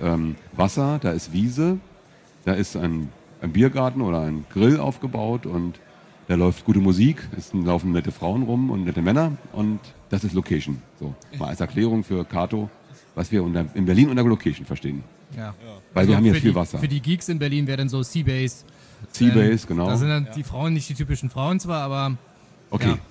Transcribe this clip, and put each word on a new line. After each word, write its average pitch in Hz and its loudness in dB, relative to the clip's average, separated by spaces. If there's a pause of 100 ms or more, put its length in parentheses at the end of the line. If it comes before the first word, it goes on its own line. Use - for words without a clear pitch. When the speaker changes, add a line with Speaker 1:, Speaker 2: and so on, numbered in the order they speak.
Speaker 1:
ähm, 80 -2 (160)
Wasser, 139 0
da 87 -2
ist - -6
Wiese, 127 0 (680)
da 92 0
ist 98 -2
ein, 82 -2 (340)
ein 82 -4
Biergarten 127 2
oder 85 0
ein 78 -4
Grill 123 4
aufgebaut 120 -4
und 87 -4 (500)
da 90 2
läuft 90 2
gute 104 4
Musik, 98 4
es - -10
laufen 87 0
nette 82 0
Frauen 95 -2
rum 123 0
und 95 -2
nette 87 -2
Männer 147 2 (200)
und 107 -2 (280)
das 101 -2
ist 92 -4
Location. 73 -2 (180)
So, 71 -10 (240)
mal 73 -6
als 80 -8
Erklärung 110 0
für 90 -4
Kato, 101 -4 (440)
was 90 -6
wir 98 2
unter, 85 0
in 95 0
Berlin 101 6
unter 127 2
Location 82 0
verstehen. 69 -8 (320)
Speaker 2:
Ja. 107 -12 (380)
Speaker 1:
Weil 95 0
Speaker 2:
Also 95 6
Speaker 1:
wir 101 8
haben 107 4
hier 107 8
Speaker 2:
für - 2
Speaker 1:
viel 117 4
Speaker 2:
die, 85 0
Speaker 1:
Wasser. 87 -2
Speaker 2:
für 151 0
die 139 -2
Geeks 165 -2
in 165 -2
Berlin 143 0
wäre 135 -4
dann 139 -2
so 131 -2
Seabase. 131 -2 (480)
Speaker 1:
Seabase, 110 6
Speaker 2:
Ähm, 113 4 (100)
Speaker 1:
genau. 87 0
Speaker 2:
da 98 2
sind 139 2
dann 147 0
Speaker 3:
Ja. 110 -14
Speaker 2:
die 143 -8
Frauen 156 -4
nicht 147 -2
die 147 -8
typischen 135 -4
Frauen 160 -2
zwar, 165 -4
aber 135 -4 (540)
Speaker 1:
Okay. - 0
Speaker 2:
ja. - 0 (120)